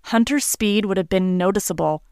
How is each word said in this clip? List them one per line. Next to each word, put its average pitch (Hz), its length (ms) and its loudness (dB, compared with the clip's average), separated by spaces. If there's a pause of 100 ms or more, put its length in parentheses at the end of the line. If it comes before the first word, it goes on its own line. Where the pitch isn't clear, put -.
Hunter's 240 380 2
speed 208 420 0
would 190 100 -2
have 185 120 -2
been 185 300 0
noticeable 170 720 -2